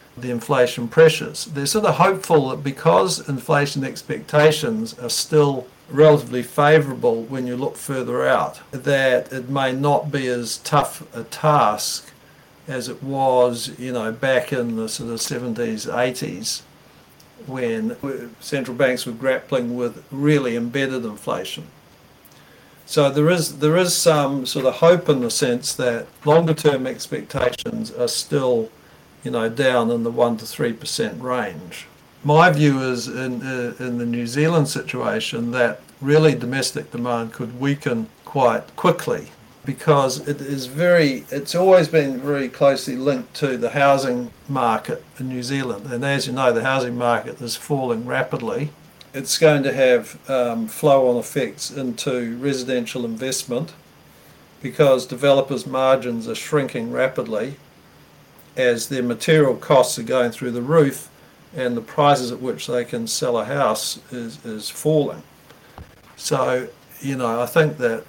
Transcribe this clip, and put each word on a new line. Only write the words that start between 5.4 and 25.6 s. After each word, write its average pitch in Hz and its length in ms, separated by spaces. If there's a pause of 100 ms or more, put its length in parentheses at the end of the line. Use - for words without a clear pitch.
relatively 139 520
favourable 127 840
when 127 220
you 123 100
look - 220
further 131 500
out, 104 320 (120)
that 131 600
it 127 180
may 135 220
not 143 400
be 135 160
as 120 320
tough - 440 (120)
a 113 100
task - 840 (560)
as 127 220
it - 140
was, 127 720
you 127 140
know, 113 200
back 127 400
in 117 240
the 110 140
sort 117 220
of 113 100
seventies, 117 680
eighties, 110 760 (840)
when 117 440
w-, 120 500
central 127 360
banks 127 300
were 123 60
grappling 120 640
with 120 340
really 139 460
embedded 127 500
inflation. - 600 (1200)
So 139 240
there 151 180
is, 165 300
there 156 180
is 175 180
some 139 520
sort 135 180
of 123 100
hope 170 320
in 131 140
the 117 80
sense 123 460